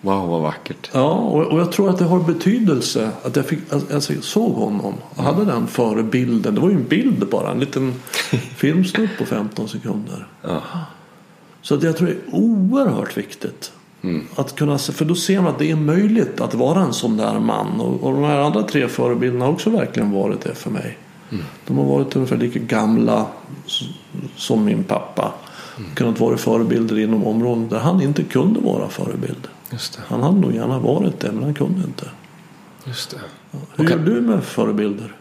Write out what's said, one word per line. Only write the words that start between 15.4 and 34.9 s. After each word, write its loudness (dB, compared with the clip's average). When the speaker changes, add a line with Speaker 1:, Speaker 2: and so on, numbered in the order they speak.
Speaker 2:
man 4
att -4
det 2
är 2
möjligt 2
att -2
vara 4
en 2
sån 0
där 0
man. 0
Och, 0
och 2
de 2
här 2
andra 2
tre 0
förebilderna 0
har 4
också 0
verkligen 0
varit 0
det -6
för -8
mig. -6
Speaker 1:
Mm. -6
Speaker 2:
De 0
har 2
varit 2
ungefär 0
lika 0
gamla 2
s-, -4
som 2
min 2
pappa. -2
Speaker 1:
Mm. -12
Speaker 2:
Kunnat 0
vara 2
förebilder 2
inom 2
områden 0
där 0
han 2
inte 0
kunde 2
vara 0
förebild. -6
Speaker 1:
Just -10
det. -16
Speaker 2:
Han -2
hade 4
nog 2
gärna -2
varit 2
det, -2
men -4
han -2
kunde 0
inte. -8
Speaker 1:
Just -10
det. -14
Speaker 2:
Ja. -12
Hur 2
Speaker 1:
Och 4
Speaker 2:
gör 4
Speaker 1:
kan 0
Speaker 2:
du 2
med 2
förebilder? -2